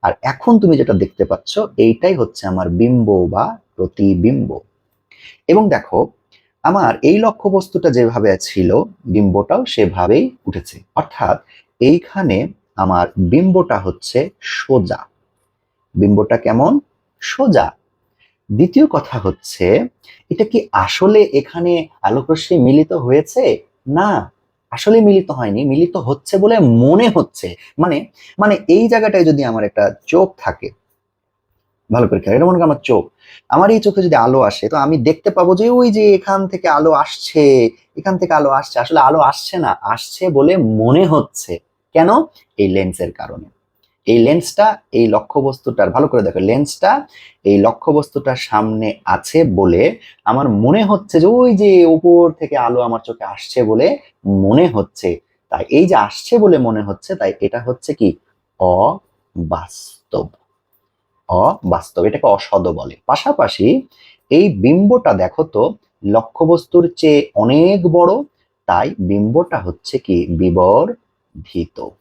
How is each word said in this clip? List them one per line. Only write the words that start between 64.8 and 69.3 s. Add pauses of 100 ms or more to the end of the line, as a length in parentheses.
দেখো
তো (420)
লক্ষ্যবস্তুর (120)
চেয়ে (140)
অনেক
বড়, (560)
তাই (100)
বিম্বটা